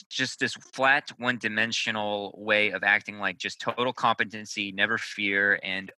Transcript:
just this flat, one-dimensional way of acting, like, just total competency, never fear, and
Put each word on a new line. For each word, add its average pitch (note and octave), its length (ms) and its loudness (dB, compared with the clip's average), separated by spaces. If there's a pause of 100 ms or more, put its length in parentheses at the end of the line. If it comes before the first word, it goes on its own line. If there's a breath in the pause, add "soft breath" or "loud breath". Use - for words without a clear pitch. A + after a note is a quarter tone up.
just - 300 -4
this B2 160 0
flat, C3 640 2
one-dimensional A2 1200 0
way G#2 320 4
of F#2 140 -2
acting, G2+ 340 2
like, F#2+ 180 -2
just - 240 -8
total B2 320 0
competency, G#2+ 800 -2
never G#2 280 0
fear, G2+ 680 2
and F#2+ 360 -6